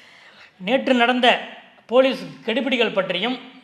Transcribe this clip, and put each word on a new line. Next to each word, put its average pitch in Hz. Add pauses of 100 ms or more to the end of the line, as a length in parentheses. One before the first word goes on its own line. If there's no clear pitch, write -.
(580)
நேற்று 247
நடந்த 240 (460)
போலீஸ் 262 (180)
கெடுபிடிகள் 233
பற்றியும் 190 (240)